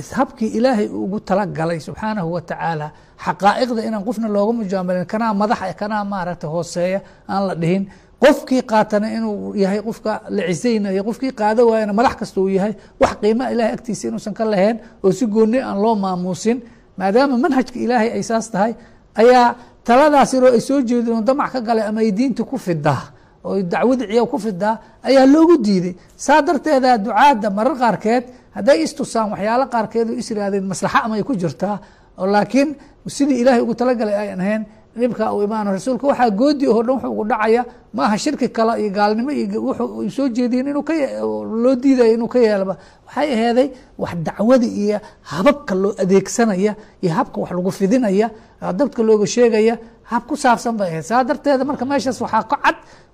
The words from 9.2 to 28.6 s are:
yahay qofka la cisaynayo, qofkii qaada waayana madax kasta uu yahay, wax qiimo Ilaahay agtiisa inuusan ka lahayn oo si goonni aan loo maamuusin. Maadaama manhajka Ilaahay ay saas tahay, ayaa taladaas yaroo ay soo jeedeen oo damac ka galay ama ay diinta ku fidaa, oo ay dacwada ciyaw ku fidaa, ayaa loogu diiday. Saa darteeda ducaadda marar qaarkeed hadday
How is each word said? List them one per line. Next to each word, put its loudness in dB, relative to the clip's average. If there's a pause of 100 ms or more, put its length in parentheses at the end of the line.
yahay 0
qofka -6
la -2
cisaynayo, -2
qofkii -4
qaada 2
waayana 2
madax 2
kasta -6
uu 2
yahay, 0 (260)
wax 2
qiimo 2
Ilaahay 0
agtiisa -8
inuusan -8
ka -4
lahayn 2 (260)
oo 4
si -2
goonni 2
aan -4
loo 2
maamuusin. -2 (400)
Maadaama 2
manhajka 0
Ilaahay 0
ay -4
saas -4
tahay, 0 (440)
ayaa 6 (280)
taladaas 4
yaroo 6
ay 4
soo 0
jeedeen 0
oo 0
damac 0
ka -6
galay 0
ama -4
ay 2
diinta 0
ku -6
fidaa, -2 (320)
oo -6
ay -2
dacwada 0
ciyaw 2
ku -2
fidaa, -2 (240)
ayaa 6
loogu 8
diiday. 0 (200)
Saa 2
darteeda 2
ducaadda 2
marar 0
qaarkeed 0 (320)
hadday 4